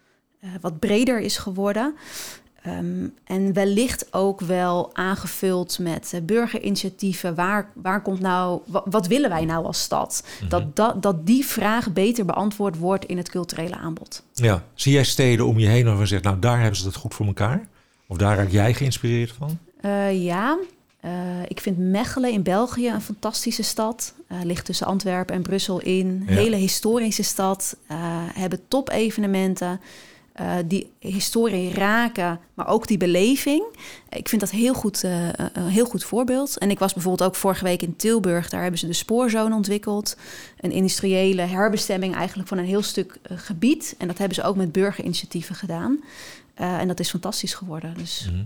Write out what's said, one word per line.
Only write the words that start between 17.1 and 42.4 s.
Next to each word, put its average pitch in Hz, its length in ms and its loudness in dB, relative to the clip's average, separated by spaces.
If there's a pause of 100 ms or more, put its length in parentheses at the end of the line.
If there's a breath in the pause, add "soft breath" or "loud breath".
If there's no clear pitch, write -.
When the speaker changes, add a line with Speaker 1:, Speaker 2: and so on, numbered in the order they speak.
Speaker 2:
voor 107 120 -2
elkaar? 107 420 0 (400 soft breath)
Of 92 100 -6
daar 101 200 4
raak 98 120 4
jij 104 240 6
geïnspireerd 120 640 0
van? 147 200 -6 (240)
Speaker 1:
Eh, 196 420 0
ja. 202 340 0 (420)
Eh, 170 120 -8 (360)
ik - 120 -8
vind 190 180 -2
Mechelen 208 540 2
in 202 120 2
België 240 460 0
een 214 120 -2
fantastische 220 640 -4
stad. 220 500 -4 (140)
Eh, 180 160 -10
ligt 175 220 -4
tussen - 220 -4
Antwerpen 185 480 0
en 180 60 -2
Brussel 196 400 -2
in. 185 460 0
Speaker 2:
Ja. 190 60 2
Speaker 1:
Hele 214 220 4
historische 214 680 0
stad. 190 520 0 (120)
Eh, 151 100 -6 (360)
hebben 185 340 -4
topevenementen, 196 1120 0 (540 loud breath)
eh, 180 180 -6 (140)
die 180 340 -2
historie 190 720 0
raken, 196 680 0 (140)
maar - 140 -6
ook 226 200 2
die 208 100 2
beleving. 233 640 4 (460 loud breath)
Ik - 200 -8
vind 214 120 2
dat 196 100 -2
heel 233 220 4
goed, 233 300 -2
eh, 175 240 0 (260)
een 170 140 -2
heel 214 180 4
goed 233 180 -4
voorbeeld. 254 540 -2
En 202 140 0
ik 190 80 0
was 196 140 2
bijvoorbeeld 180 360 2
ook 185 60 -6
vorige 190 280 0
week 180 180 0
in 170 140 -4
Tilburg. 185 540 0
Daar 180 120 -4
hebben 175 180 -2
ze 165 80 -4
de 170 60 -2
spoorzone 220 640 0
ontwikkeld. 208 600 -2 (420 loud breath)
Een 180 120 -2
industriële 190 720 2
herbestemming 190 720 0
eigenlijk 185 340 -4